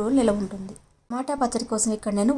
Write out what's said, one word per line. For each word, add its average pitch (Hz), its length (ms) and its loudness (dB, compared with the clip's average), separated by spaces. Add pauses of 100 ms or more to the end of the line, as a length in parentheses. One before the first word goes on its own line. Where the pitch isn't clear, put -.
రోజులు 233 200 2
నిలవ 208 220 4
ఉంటుంది. 190 320 -8 (360)
టమాటా 269 320 -4
పచ్చడి 233 280 -2
కోసం 220 260 0
ఇక్కడ 214 220 -4
నేను 220 200 4